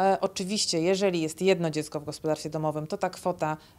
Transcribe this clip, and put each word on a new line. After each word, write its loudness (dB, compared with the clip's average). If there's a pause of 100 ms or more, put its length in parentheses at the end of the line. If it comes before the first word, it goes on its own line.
E, 4
oczywiście, -2
jeżeli 2
jest -2
jedno 4
dziecko -4
w -12
gospodarstwie -4
domowym, -2
to -6
ta -2
kwota -2 (220)